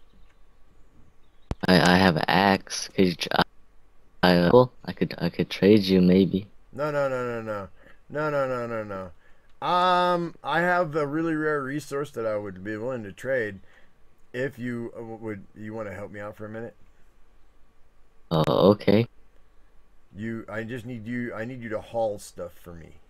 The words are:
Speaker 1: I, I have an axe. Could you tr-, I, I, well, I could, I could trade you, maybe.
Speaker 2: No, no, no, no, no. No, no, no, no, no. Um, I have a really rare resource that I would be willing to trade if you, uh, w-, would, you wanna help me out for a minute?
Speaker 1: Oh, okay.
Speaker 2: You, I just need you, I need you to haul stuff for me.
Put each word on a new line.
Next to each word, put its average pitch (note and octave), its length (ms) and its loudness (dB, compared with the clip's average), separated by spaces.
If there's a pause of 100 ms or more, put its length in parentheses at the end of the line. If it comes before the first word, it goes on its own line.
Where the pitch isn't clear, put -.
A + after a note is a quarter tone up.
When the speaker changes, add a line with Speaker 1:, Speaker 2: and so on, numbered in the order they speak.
(1700)
Speaker 1:
I, F2+ 280 6
I - 20 6
have F#2 200 6
an - 120 0
axe. G2 640 2
Could F#2+ 120 4
you F2 100 0
tr-, - 160 -6
I, - 100 2 (800)
I, F2 300 6
well, B2 200 6 (120)
I F#2 80 -10
could, - 260 -4
I E2+ 120 -2
could - 200 -4
trade G#2 320 6
you, F#2+ 180 4
maybe. F#2 460 4 (260)
Speaker 2:
No, D3 200 -6
no, C#3+ 160 0
no, B2+ 180 -4
no, A#2 160 -6
no. G#2 260 -8 (400)
No, D3+ 220 -4
no, C#3 180 -2
no, B2 180 -4
no, A2+ 180 -6
no. - 800 -12
Um, F3 680 2 (100)
I D3+ 160 0
have F3 360 0
a D3+ 100 0
really D#3+ 280 -2
rare D3+ 280 -2
resource C#3+ 500 -6
that A2+ 140 -6
I G#2+ 100 -2
would G2 260 -8
be G#2+ 140 -6
willing A#2+ 280 -6
to G2 80 -12
trade A2+ 480 -4 (720)
if C3 260 -6
you, A#2+ 360 -8
uh, G#2 60 -12
w-, A2+ 180 -12
would, G#2 280 -10 (100)
you G#2+ 180 -12
wanna G#2 200 -8
help G#2 180 -12
me G#2 80 -12
out G#2 160 -12
for G#2+ 100 -12
a G#2+ 40 -14
minute? A2+ 260 -12 (1500)
Speaker 1:
Oh, A2 140 2 (280)
okay. G#2 360 2 (1080)
Speaker 2:
You, A2+ 320 -10
I A2 160 -8
just A2+ 220 -12
need A#2 200 -12
you, A#2+ 280 -6
I A2 100 -8
need B2 180 -12
you A#2 60 -12
to G#2+ 120 -6
haul G#2+ 380 -4
stuff F2 360 -14
for F2 200 -18
me. D#2 220 -20 (140)